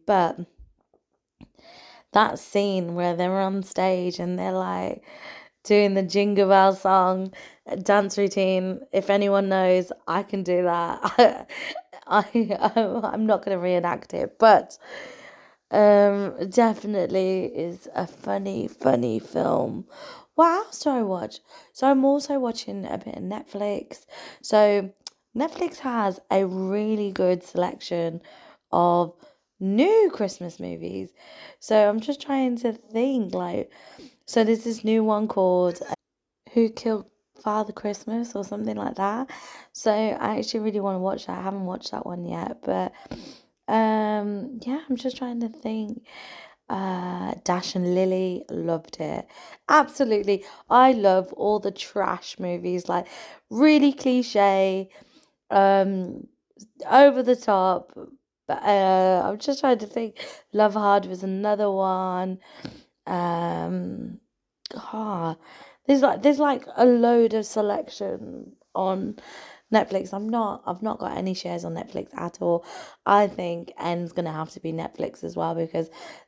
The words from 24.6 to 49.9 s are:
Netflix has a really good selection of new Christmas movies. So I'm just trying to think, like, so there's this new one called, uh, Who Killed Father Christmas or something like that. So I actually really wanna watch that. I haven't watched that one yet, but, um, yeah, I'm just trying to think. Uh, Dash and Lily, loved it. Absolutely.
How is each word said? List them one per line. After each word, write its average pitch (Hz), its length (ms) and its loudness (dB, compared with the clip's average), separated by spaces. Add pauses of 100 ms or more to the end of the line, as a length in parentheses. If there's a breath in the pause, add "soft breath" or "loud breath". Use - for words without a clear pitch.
Netflix 320 420 -4
has 220 420 -2 (100)
a 196 160 2
really 202 640 -2
good 180 320 2
selection 170 800 -4 (500 loud breath)
of 175 420 4 (500 soft breath)
new 339 500 4
Christmas 185 460 -8
movies. 175 500 -10 (500 loud breath)
So 214 300 4
I'm 220 120 0
just 277 200 -6
trying 262 360 -2
to 233 160 -2
think, 226 600 -2
like, 180 380 -4 (540 loud breath)
so 226 180 2
there's 220 200 2
this 226 200 -8
new 220 200 2
one 214 240 0
called, 180 640 2
uh, - 40 -10 (600)
Who 226 160 4
Killed 220 360 -6 (360)
Father 208 320 -4
Christmas 220 640 -8
or 202 80 -6
something 214 320 -8
like 208 200 -8
that. 208 340 -4 (420 loud breath)
So - 200 -2
I 214 480 -2
actually 214 220 -6
really 208 180 -2
wanna 196 200 -2
watch 190 280 -4
that. 185 120 -8
I - 40 -8
haven't 190 220 -6
watched 180 260 -10
that - 140 -8
one 175 200 -10
yet, 175 380 -8
but, 185 300 -4 (720 loud breath)
um, 214 1000 -2
yeah, 269 240 -6
I'm 254 60 -2
just 247 220 -6
trying 240 240 -6
to 226 80 -4
think. 220 560 -8 (640 loud breath)
Uh, 185 760 -4
Dash 180 320 -4
and 180 180 0
Lily, 185 560 0
loved 165 500 -6
it. 156 280 -6 (400 loud breath)
Absolutely. 214 800 2 (240 loud breath)